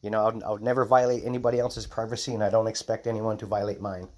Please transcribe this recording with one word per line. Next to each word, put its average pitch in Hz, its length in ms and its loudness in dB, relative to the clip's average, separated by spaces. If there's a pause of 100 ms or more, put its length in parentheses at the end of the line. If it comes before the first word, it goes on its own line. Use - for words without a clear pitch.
You 104 80 -6
know, 107 160 4
I 113 40 4
would, 113 120 -4
I - 80 -4
would 107 120 -4
never 127 220 2
violate 123 400 4
anybody 123 340 0
else's 120 280 -2
privacy, 117 480 -6
and 107 100 0
I 101 60 2
don't 113 160 4
expect - 400 -4
anyone 110 320 -2
to 107 80 -10
violate 104 340 -2
mine. 92 380 -8